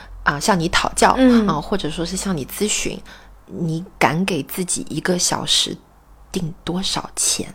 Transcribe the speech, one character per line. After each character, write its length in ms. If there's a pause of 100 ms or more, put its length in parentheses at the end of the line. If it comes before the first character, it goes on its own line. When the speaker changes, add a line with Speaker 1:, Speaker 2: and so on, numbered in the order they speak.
(240)
Speaker 1:
啊， 160
向 180
你 120
讨 260
教， 220
Speaker 2:
嗯。 280
Speaker 1:
啊， 140
或 160
者 140
说 160
是 100
向 200
你 100
咨 200
询， 320 (500)
你 360 (160)
敢 240
给 200
自 200
己 260
一 120
个 180
小 260
时 300 (560)
定 220 (100)
多 180
少 320
钱？ 420